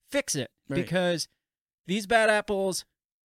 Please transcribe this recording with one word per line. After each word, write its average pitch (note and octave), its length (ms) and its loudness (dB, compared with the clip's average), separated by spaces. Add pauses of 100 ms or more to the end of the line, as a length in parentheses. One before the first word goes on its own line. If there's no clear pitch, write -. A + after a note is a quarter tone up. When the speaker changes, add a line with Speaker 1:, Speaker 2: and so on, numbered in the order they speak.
(100)
Speaker 1:
fix - 240 -2
it, C#3 160 -4 (180)
Speaker 2:
Right. E3+ 140 -2
Speaker 1:
because F3 460 -2 (580)
these G3 200 -4
bad A3 220 4
apples G3 560 0 (420)